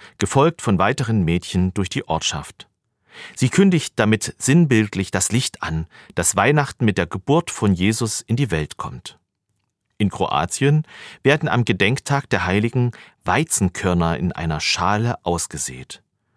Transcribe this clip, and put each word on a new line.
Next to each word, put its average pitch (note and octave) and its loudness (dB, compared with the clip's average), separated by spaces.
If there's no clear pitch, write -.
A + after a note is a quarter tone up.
gefolgt C#3+ 2
von G2 2
weiteren A2 0
Mädchen, F2+ 0
durch F#2+ -4
die - -6
Ortschaft. - -6
Sie B2+ 0
kündigt F#3 4
damit G#2+ 0
sinnbildlich A#2+ 2
das - -2
Licht - -4
an, D#2+ -6
das - -4
Weihnachten C3 2
mit G#2 2
der F2+ 0
Geburt C#3+ -2
von G2+ 0
Jesus G#2+ -2
in A#2 -2
die B2+ -2
Welt D#2 -4
kommt. - -14
In G#2 2
Kroatien C3+ 0
werden D3 2
am A2+ 2
Gedenktag A#2 0
der F2 0
Heiligen A#2 2
Weizenkörner F2+ 0
in E2 -4
einer D#2+ -6
Schale G#2+ 0
ausgesät. - -6